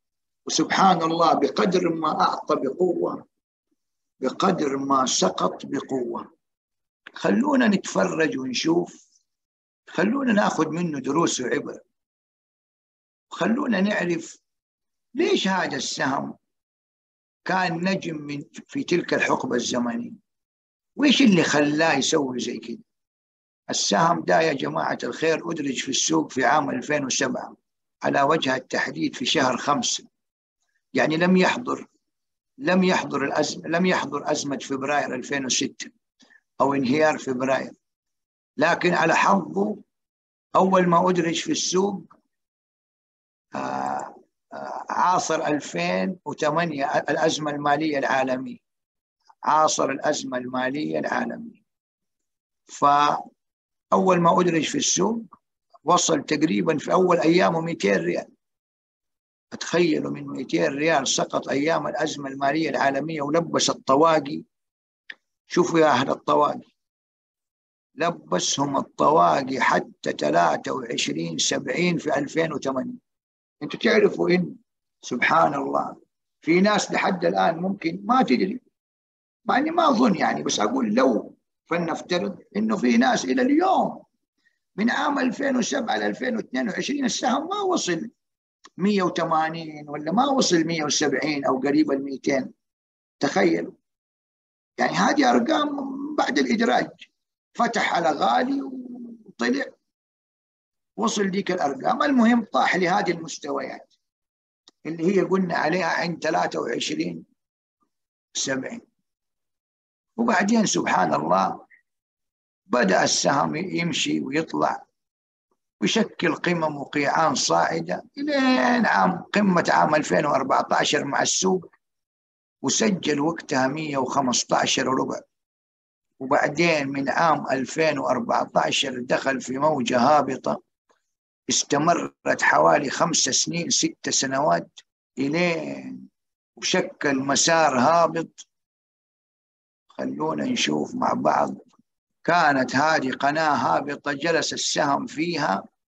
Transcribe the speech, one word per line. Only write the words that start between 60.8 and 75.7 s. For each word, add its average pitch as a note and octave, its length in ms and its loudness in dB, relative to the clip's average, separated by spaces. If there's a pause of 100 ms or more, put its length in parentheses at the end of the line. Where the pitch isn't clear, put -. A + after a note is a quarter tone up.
سقط C#3+ 400 -2
أيام D3+ 380 0
الأزمة C#3 420 -6
المالية C#3 420 -2
العالمية C#3 520 -2
ولبس D#3 480 0
الطواقي. D3 720 2 (1040)
شوفوا E3+ 300 2
يا D#3 80 6
أهل D3+ 240 2
الطواقي، - 640 -2 (1200)
لبسهم D3 800 -2
الطواقي C#3+ 840 2
حتى - 520 0
ثلاثة C3+ 600 0
وعشرين C#3+ 640 -6
سبعين C#3+ 600 0
في C#3+ 200 -2
ألفين D#3 340 -2
وثمانية. C3 460 -6 (640)
أنتوا - 180 -10
تعرفوا G3+ 500 4
إن، F3 260 0 (460)
سبحان D3 520 2
الله، C#3 420 -4 (440)